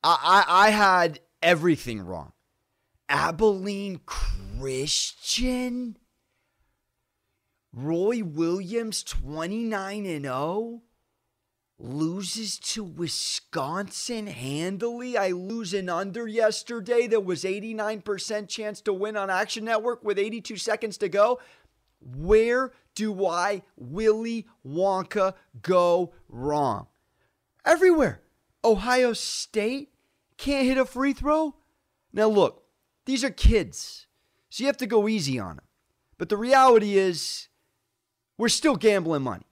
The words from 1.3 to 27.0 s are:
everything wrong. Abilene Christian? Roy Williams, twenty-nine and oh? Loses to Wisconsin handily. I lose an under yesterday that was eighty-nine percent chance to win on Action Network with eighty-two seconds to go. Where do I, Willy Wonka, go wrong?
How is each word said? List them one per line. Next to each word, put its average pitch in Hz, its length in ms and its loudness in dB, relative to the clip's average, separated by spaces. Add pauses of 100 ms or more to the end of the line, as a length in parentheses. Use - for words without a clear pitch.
everything 156 580 2
wrong. 87 320 -12 (760)
Abilene 190 960 0
Christian? 151 1900 -4 (1800)
Roy 175 460 -2
Williams, 185 800 -4
twenty-nine 196 1040 -6
and 151 200 -6
oh? 190 580 -6 (920)
Loses 175 840 -6
to - 240 -8
Wisconsin 180 1400 -8
handily. 190 880 -6
I 190 140 0
lose 190 440 -8
an 185 140 -4
under 196 400 -6
yesterday 226 800 0
that 214 160 2
was 180 200 -4
eighty-nine 208 580 -6
percent 208 460 -6
chance 214 340 -8
to 208 100 -2
win 214 240 -4
on 196 120 -4
Action 202 360 -2
Network 226 400 -2
with 202 160 4
eighty-two 220 360 -4
seconds 214 420 -4
to 202 100 0
go. 208 320 4 (600)
Where 220 680 4 (240)
do 202 320 -2
I, 180 380 -2 (120)
Willy 220 720 0 (180)
Wonka, 190 680 0 (260)
go 175 520 2 (160)
wrong? 131 580 -2 (800)